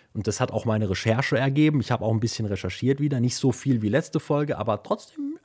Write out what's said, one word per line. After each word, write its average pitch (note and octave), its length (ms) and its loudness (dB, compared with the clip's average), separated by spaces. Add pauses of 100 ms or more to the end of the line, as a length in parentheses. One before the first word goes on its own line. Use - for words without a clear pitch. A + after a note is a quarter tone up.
(140)
und G#2+ 120 -4
das G#2 140 -2
hat - 120 0
auch G#2+ 120 -2
meine G#2+ 240 2
Recherche A2+ 500 0
ergeben, C#3+ 420 4
ich A#2 120 -2
habe A2 120 -2
auch A2+ 80 2
ein A2 80 2
bisschen A2+ 260 -2
recherchiert A2 520 -2
wieder, C#3 220 0
nicht A#2+ 160 0
so C3 160 2
viel B2 300 0
wie G#2 60 2
letzte D3+ 320 0
Folge, D3 380 0
aber G#2+ 240 -2
trotzdem C#4+ 640 -6